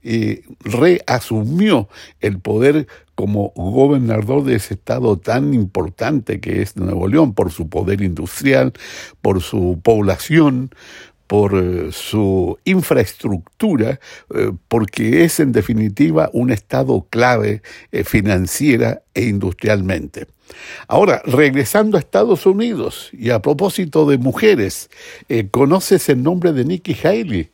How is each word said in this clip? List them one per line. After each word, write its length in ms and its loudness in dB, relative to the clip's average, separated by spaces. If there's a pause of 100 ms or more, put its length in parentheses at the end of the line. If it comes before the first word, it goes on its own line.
y 340 -2 (200)
reasumió 1300 0 (320)
el 180 -2
poder 500 2 (260)
como 420 -2
gobernador 880 0
de 120 0
ese 180 -6
estado 420 -2
tan 380 -2
importante 880 -4
que 200 -4
es 160 -6
Nuevo 320 -4
León, 240 2
por 180 0
su 200 -8
poder 320 -4
industrial, 720 0 (480)
por 180 0
su 420 -2
población, 840 2 (580)
por, 280 2
eh, 360 -2
su 760 -2
infraestructura, 1300 -2 (360)
eh, 180 -2 (160)
porque 560 2
es 160 0
en 120 2
definitiva 840 0
un 160 0
estado 580 -2
clave, 540 0 (280)
eh, 140 -4
financiera 960 0 (140)
e 80 -2
industrialmente. 1040 -2 (600)
Ahora, 380 2
regresando 720 2
a 40 2
Estados 440 0
Unidos, 680 0
y 160 -4
a 100 2
propósito 640 0
de 140 4
mujeres, 720 0 (400)
eh, 200 0
¿conoces 600 2
el 120 2
nombre 300 0
de 140 0
Nikki 360 -4
Haley? 520 -2